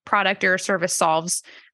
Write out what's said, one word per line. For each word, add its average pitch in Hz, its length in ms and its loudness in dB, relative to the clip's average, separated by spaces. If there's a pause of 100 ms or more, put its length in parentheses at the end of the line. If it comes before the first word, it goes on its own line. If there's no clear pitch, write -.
product 196 380 0
or 185 140 2
service 185 360 -2
solves, 165 500 0 (300)